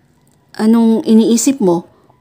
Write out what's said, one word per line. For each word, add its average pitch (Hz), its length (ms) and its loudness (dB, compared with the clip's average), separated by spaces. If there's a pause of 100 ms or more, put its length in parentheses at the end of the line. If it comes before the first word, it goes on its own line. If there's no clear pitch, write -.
(600)
"Anong 226 480 0
iniisip 226 560 0
mo?" 175 240 -2 (320)